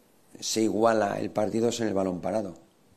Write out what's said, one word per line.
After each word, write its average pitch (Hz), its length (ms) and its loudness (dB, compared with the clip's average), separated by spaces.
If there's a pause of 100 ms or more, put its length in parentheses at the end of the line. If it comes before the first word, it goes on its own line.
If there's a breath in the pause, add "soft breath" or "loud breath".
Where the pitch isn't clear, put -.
(380)
se - 240 -2
iguala 107 560 2
el 107 120 -4
partido 110 400 0
es 117 100 -4
en 110 80 -2
el 98 60 -2
balón 95 260 0
parado. 92 340 -4 (420)